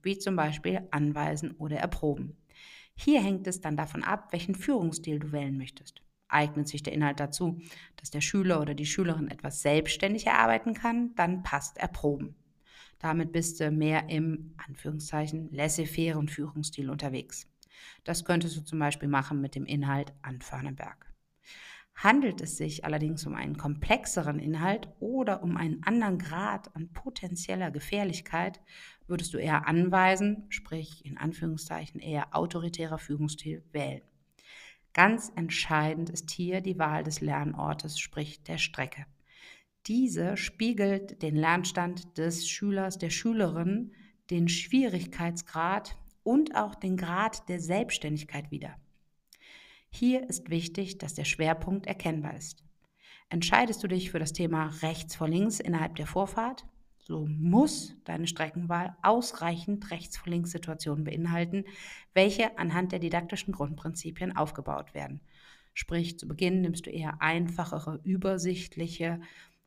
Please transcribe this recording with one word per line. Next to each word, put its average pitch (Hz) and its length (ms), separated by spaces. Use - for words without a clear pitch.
wie 196 160
zum 196 180
Beispiel 175 540
Anweisen 151 640
oder 151 260
Erproben. 147 580
Hier 285 280
hängt 190 240
es 185 160
dann 151 160
davon 151 260
ab, 196 300
welchen 175 200
Führungsstil 165 640
du 151 140
wählen 143 240
möchtest. - 460
Eignet 147 360
sich 147 140
der 147 100
Inhalt 143 280
dazu, 165 400
dass - 140
der 147 100
Schüler 180 400
oder 147 140
die 147 120
Schülerin 160 420
etwas - 340
selbstständig 160 640
erarbeiten 113 480
kann, 233 420
dann 180 260
passt - 360
Erproben. - 580
Damit 160 340
bist 170 280
du 151 100
mehr 156 380
im, 160 460
Anführungszeichen, 151 880
laissez-faire-en 156 760
Führungsstil 143 640
unterwegs. 135 580
Das 170 200
könntest 170 320
du 156 40
zum 156 180
Beispiel 147 300
machen 139 320
mit 135 140
dem 139 100
Inhalt 143 480
Anfahrenberg. 131 920
Handelt 226 460
es - 160
sich 151 280
allerdings 156 420
um 147 80
einen 139 220
komplexeren 147 800
Inhalt 165 500
oder 220 420
um 175 140
einen 165 260
anderen 202 360
Grad 185 580
an 165 160
potenzieller 185 800
Gefährlichkeit, 180 880
würdest 175 280
du 147 40
eher 151 280
anweisen, 190 840
sprich - 560
in 143 140
Anführungszeichen 160 800
eher 151 360
autoritärer 165 640
Führungsstil 151 720
wählen. 135 300
Ganz 214 440
entscheidend 165 720
ist 165 200
hier 180 300
die 185 180
Wahl 156 260
des 151 160
Lernortes, 151 800
sprich - 440
der 165 160
Strecke. 143 480
Diese 208 500
spiegelt 196 840
den 151 140
Lernstand 175 800
des 170 300
Schülers, 196 500
der 170 120
Schülerin, 202 840
den 175 180
Schwierigkeitsgrad 175 1500
und 302 340
auch 208 180
den 185 220
Grad 185 520
der 180 120
Selbstständigkeit 156 920
wider. 143 260
Hier 254 400
ist 170 220
wichtig, 170 480
dass 147 160
der 147 100
Schwerpunkt 160 640
erkennbar 156 500
ist. - 280
Entscheidest 214 540
du 202 60
dich 185 220
für 170 80
das 156 140
Thema 165 340
rechts 160 320
vor 160 140
links 196 320
innerhalb 160 360
der 151 100
Vorfahrt? 196 600
So 156 160
muss 170 800
deine 165 240
Streckenwahl 170 760
ausreichend 202 880
Rechts-vor-Links-Situationen 170 1120
beinhalten, 170 640
welche 202 420
anhand 175 360
der 180 80
didaktischen 170 520
Grundprinzipien 165 840
aufgebaut 151 580
werden. 143 260
Sprich, 170 460
zu - 80
Beginn 180 320
nimmst 170 260
du - 40
eher 156 300
einfachere, 165 840
übersichtliche 175 1160